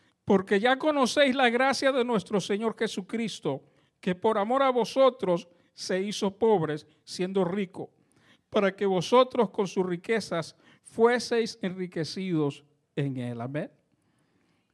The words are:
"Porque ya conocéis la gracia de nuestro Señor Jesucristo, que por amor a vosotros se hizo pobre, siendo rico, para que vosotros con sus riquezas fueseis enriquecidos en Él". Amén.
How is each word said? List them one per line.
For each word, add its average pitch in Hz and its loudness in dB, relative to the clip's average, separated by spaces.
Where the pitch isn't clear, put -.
"Porque 196 4
ya 254 2
conocéis 285 2
la 262 4
gracia 262 2
de 262 2
nuestro 214 -2
Señor 220 -2
Jesucristo, 208 -6
que 180 -2
por 220 0
amor 247 2
a 269 4
vosotros 247 2
se 185 -4
hizo 202 -4
pobre, 170 2
siendo 190 -2
rico, 180 -6
para 196 0
que 202 -2
vosotros 240 2
con 196 -2
sus 180 -2
riquezas 180 -4
fueseis 233 0
enriquecidos 180 -4
en 139 -4
Él". 120 -8
Amén. 139 -8